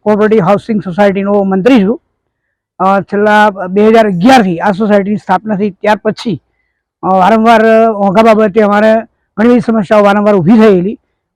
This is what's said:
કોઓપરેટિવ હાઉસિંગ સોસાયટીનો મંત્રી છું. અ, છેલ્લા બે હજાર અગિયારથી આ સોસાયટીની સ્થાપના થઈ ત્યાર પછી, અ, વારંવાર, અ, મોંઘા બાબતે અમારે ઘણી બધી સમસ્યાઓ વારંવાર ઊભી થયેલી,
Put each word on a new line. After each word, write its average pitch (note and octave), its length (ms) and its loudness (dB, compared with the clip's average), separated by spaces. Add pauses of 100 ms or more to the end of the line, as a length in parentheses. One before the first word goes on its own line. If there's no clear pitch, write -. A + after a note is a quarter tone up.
કોઓપરેટિવ G#3 440 0
હાઉસિંગ G3+ 380 -2
સોસાયટીનો G3 640 -2
મંત્રી G3 380 0
છું. G3 180 -2 (760)
અ, F#3+ 220 0
છેલ્લા G#3 500 0
બે G3 380 -2
હજાર A3 180 4
અગિયારથી F#3+ 520 0
આ F#3 140 -2
સોસાયટીની G3+ 440 -2
સ્થાપના G3 400 -4
થઈ G3+ 140 -4
ત્યાર G#3 260 -4
પછી, G#3 460 -8 (600)
અ, - 40 -8
વારંવાર, A3 600 2
અ, A3+ 260 2
મોંઘા G3+ 300 0
બાબતે A3 380 2
અમારે G#3 340 2 (420)
ઘણી A3 120 0
બધી B3 120 2
સમસ્યાઓ G#3+ 420 0
વારંવાર G3+ 320 2
ઊભી F#3 180 0
થયેલી, G#3+ 460 2 (380)